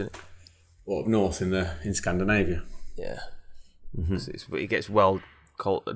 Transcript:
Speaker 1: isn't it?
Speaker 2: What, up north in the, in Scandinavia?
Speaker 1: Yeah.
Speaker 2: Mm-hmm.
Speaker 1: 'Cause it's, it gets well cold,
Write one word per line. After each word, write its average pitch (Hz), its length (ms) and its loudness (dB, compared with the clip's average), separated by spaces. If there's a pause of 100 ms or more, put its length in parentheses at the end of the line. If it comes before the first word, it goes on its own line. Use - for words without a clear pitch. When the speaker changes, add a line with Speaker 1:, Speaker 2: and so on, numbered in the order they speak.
Speaker 1:
isn't - 160 -6
it? - 40 -14 (640)
Speaker 2:
What, 90 180 -2
up 78 40 -4
north 104 340 4
in 92 100 0
the, 92 200 2 (140)
in 101 100 0
Scandinavia? 92 720 2 (320)
Speaker 1:
Yeah. - 240 -6 (760)
Speaker 2:
Mm-hmm. 85 160 0
Speaker 1:
'Cause 92 160 -2
it's, - 240 -12
it 78 140 -2
gets 87 240 -2
well 95 300 6 (380)
cold, - 380 0